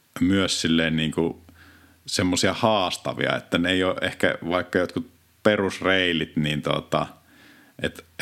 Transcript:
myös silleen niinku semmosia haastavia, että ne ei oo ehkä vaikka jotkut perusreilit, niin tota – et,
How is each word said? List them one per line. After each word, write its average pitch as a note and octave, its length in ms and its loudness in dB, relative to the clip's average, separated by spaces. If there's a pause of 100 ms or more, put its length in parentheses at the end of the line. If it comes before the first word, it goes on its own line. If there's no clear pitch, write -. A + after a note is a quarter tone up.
(200)
myös F#2 420 0
silleen D#2+ 340 2
niinku D#2+ 460 -2 (640)
semmosia F#2 480 0
haastavia, D2 800 -2
että - 220 -4
ne F2 140 6
ei F#2 120 4
oo F#2 180 0
ehkä F2+ 360 0 (120)
vaikka F2+ 300 0
jotkut F2 300 -2 (340)
perusreilit, F#2 920 2
niin D2+ 260 0
tota – D2 440 -2 (760)
et, - 240 -6 (160)